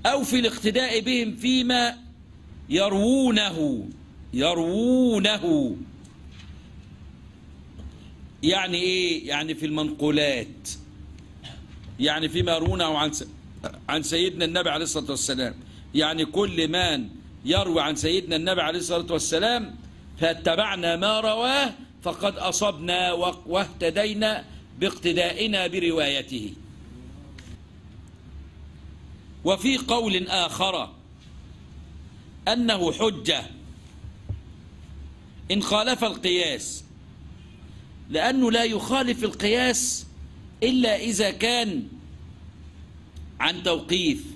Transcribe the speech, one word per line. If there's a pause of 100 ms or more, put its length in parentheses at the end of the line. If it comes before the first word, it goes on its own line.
أو
في
الاقتداء
بهم
فيما (720)
يروونه، (460)
يروونه (2750)
يعني
إيه؟
يعني
في
المنقولات، (1300)
يعني
فيما
يروونه
عن
س-، (600)
عن
سيدنا
النبي
عليه
الصلاة
والسلام، (400)
يعني
كل
من (360)
يروي
عن
سيدنا
النبي
عليه
الصلاة
والسلام (440)
فاتبعنا
ما
رواه (280)
فقد
أصبنا
و-، (100)
واهتدينا (360)
باقتدائنا
بروايته. (3000)
وفي
قول
آخر (1600)
أنه
حجة (2000)
إن
خالف
القياس، (1300)
لأنه
لا
يخالف
القياس (560)
إلا
إذا
كان (1500)
عن
توقيف. (120)